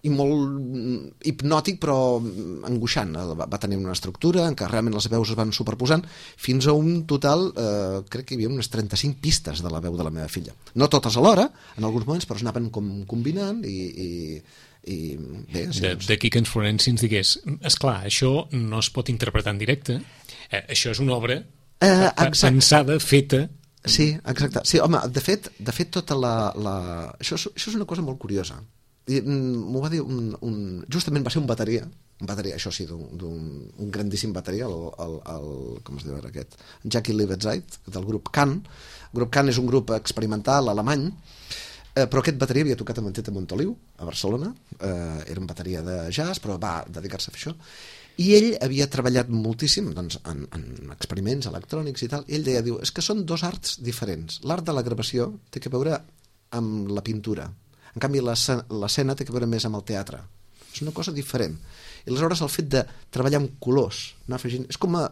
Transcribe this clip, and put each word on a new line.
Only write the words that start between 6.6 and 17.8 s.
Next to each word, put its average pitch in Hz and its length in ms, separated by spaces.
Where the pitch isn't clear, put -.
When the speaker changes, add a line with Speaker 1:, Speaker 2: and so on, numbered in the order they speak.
Speaker 1:
a 151 80
un 160 320
total, 147 380
eh, 101 460
crec 127 160
que 135 60
hi - 20
havia 113 160
unes 123 160
trenta-cinc 113 500
pistes 87 460
de 85 80
la 82 80
veu 87 160
de 85 80
la 78 80
meva 78 160
filla. 80 240
No 135 180
totes 120 240
alhora, 196 300
en 110 100
alguns 113 180
moments, 165 220
però 113 80
es 113 80
anaven 117 240
com 104 220
combinant 180 580
i, 98 140
i, 80 380
i 85 60
bé, 80 560
sí, - 80
Speaker 2:
De, 92 140
Speaker 1:
doncs. - 180
Speaker 2:
d'aquí 110 160
que 120 160
en - 80
Florenci 107 400
ens 117 80
digués, 104 380
"Esclar, 120 420